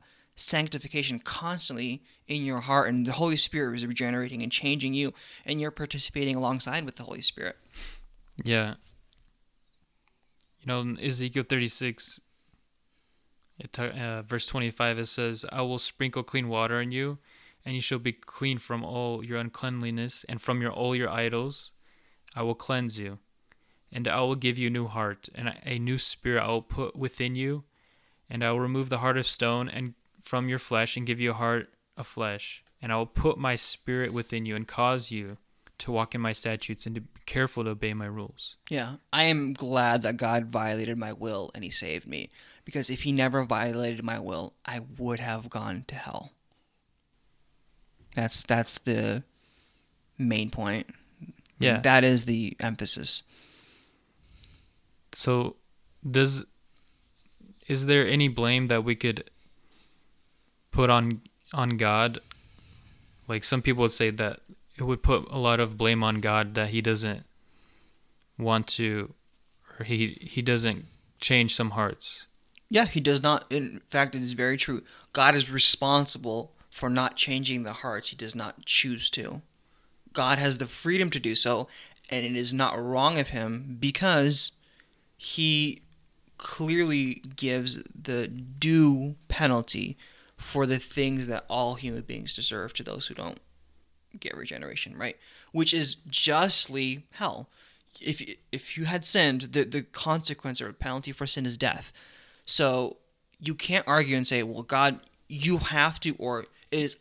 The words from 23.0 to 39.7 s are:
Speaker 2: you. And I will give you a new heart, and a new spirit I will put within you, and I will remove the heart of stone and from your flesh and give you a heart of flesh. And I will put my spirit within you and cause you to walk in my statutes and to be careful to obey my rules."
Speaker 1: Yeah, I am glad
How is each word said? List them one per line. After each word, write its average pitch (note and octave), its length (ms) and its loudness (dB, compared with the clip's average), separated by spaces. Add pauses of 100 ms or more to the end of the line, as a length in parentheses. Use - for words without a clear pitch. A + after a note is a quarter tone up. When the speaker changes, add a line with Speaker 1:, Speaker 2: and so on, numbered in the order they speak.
Speaker 2:
you. G2+ 180 -10 (720)
And B2+ 160 -6
I - 140 2
will C3 160 0
give B2 220 0
you B2 100 0
a - 20 -2
new A#2+ 160 -2
heart, G#2+ 480 -4
and A#2+ 200 -6 (100)
a B2 140 -4
new B2 200 0
spirit A#2+ 460 0
I G#2+ 40 -4
will A2+ 140 0
put - 320 -6
within B2+ 400 -4
you, C#3+ 300 -4 (640)
and A#2 160 -4
I A#2 80 2
will A#2+ 80 0
remove C3 300 -2
the B2 80 0
heart B2+ 180 2
of C3 80 0
stone A#2+ 460 0
and B2 240 -8 (260)
from B2+ 300 -2
your B2+ 80 -2
flesh A2+ 360 0
and B2 120 -6
give A#2+ 140 -2
you A#2+ 100 0
a A2+ 40 0
heart A#2 360 0 (260)
of B2+ 100 -10
flesh. - 560 -8 (200)
And A2+ 100 -4
I A2+ 40 0
will A2+ 100 0
put - 320 2
my C3 180 -2
spirit B2+ 560 -2
within A#2 320 -4
you G#2+ 120 -4
and A2 120 -6
cause B2 420 0
you G#2 280 -10 (400)
to - 120 -8
walk A2+ 240 -2
in A#2+ 60 -4
my A2+ 120 -2
statutes A2 520 -6
and A2+ 120 -8
to A2 40 -8
be A2 80 -16 (160)
careful C3 400 -2
to A2 60 -4
obey G#2+ 240 -4
my G#2+ 100 -6
rules." G#2 520 -12 (120)
Speaker 1:
Yeah, C3+ 280 -6 (140)
I D3+ 140 2
am D3 300 2
glad B2 480 2